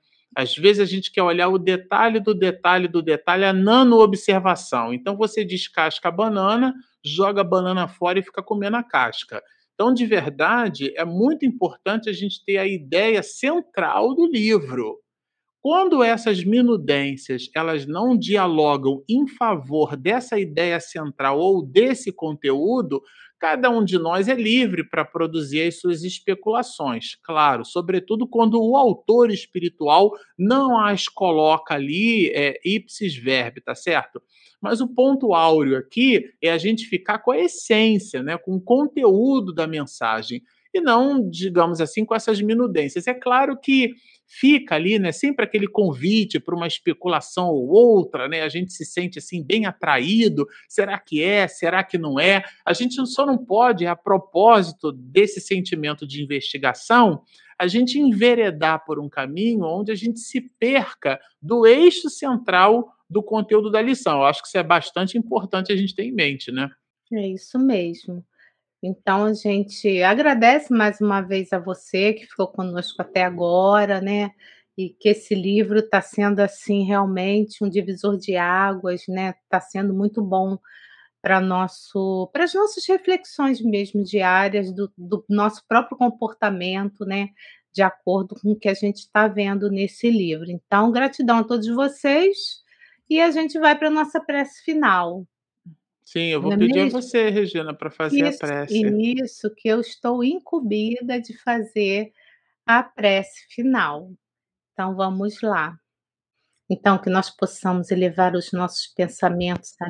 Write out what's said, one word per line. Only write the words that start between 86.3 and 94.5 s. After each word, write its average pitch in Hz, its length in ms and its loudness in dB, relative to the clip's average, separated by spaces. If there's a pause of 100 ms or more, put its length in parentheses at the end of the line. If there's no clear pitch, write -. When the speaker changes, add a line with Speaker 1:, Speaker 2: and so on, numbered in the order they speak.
Speaker 2:
né? 196 240 -6 (440)
De 196 80 0
acordo 190 540 -2
com 208 160 -2
o 208 80 2
que 214 80 -2
a 196 60 0
gente 202 380 -6
tá 214 180 2
vendo 202 400 -4
nesse 196 420 -2
livro. 170 400 -2
Então, 202 400 2
gratidão 247 480 0
a 220 60 0
todos 226 240 -4
vocês 277 920 0 (480)
e 311 120 2
a 339 100 4
gente 311 280 -4
vai 302 180 6
pra 311 120 0
nossa 302 300 -2
prece 285 440 -6